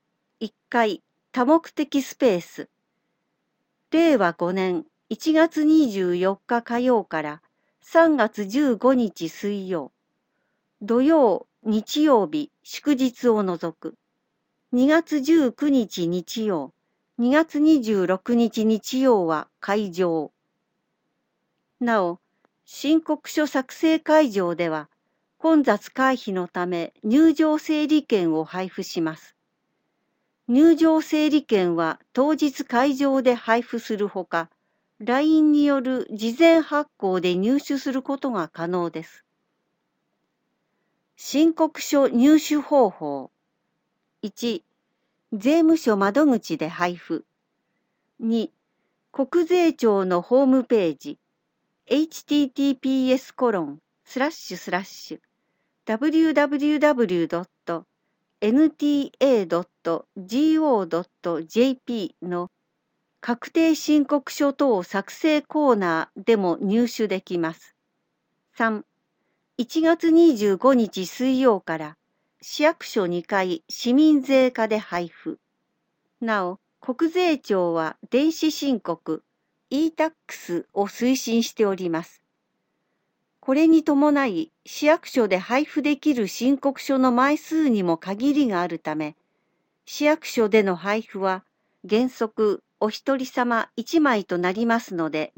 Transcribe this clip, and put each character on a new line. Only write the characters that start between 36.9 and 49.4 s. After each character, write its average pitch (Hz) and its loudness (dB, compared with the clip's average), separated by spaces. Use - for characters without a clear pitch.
行 196 -2
で 180 0
入 220 0
手 277 -6
す 269 -4
る 262 -4
こ 277 -6
と 269 -6
が 190 -4
可 165 -8
能 175 -2
で 165 -10
す。 - -20
申 320 0
告 320 -4
書 277 2
入 285 4
手 294 -2
方 269 2
法。 143 -10
一、 214 -6
税 233 2
務 320 4
署 220 0
窓 202 2
口 226 0
で 156 -6
配 175 -4
布。 165 -10
二、 226 -4
国 320 -2